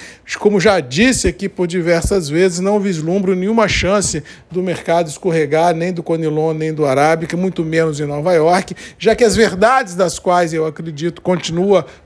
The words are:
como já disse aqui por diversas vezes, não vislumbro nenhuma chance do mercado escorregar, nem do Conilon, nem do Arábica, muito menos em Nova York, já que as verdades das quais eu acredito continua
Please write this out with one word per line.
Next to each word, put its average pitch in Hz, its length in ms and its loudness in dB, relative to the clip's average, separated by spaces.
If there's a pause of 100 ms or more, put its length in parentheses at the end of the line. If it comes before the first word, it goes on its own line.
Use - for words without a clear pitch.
(380)
como 208 200 2
já 185 220 4
disse 185 480 0
aqui 196 180 -4
por 185 200 -4
diversas 170 600 0
vezes, 175 340 0
não 202 200 0
vislumbro 185 560 -2
nenhuma 208 320 0
chance 175 560 -2 (260)
do 180 120 -4
mercado 170 440 0
escorregar, 160 680 0
nem 170 180 -2
do 170 100 -6
Conilon, 160 520 -2
nem 156 180 -4
do 151 140 0
Arábica, 156 500 0
muito 180 260 -2
menos 160 380 0
em 151 60 -4
Nova 147 260 -2
York, 175 420 2 (240)
já 214 160 2
que 220 80 0
as 202 140 4
verdades 214 580 2
das 175 240 -2
quais 175 360 0
eu 160 100 -2
acredito 160 560 -8
continua 180 640 0 (220)